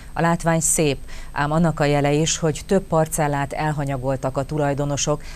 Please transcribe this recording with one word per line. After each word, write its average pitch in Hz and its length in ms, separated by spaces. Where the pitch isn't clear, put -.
A - 80
látvány 170 380
szép, 151 380
ám 147 200
annak 160 280
a 151 60
jele 143 280
is, 160 240
hogy 156 280
több 190 180
parcellát 147 680
elhanyagoltak 139 840
a 139 60
tulajdonosok, 143 800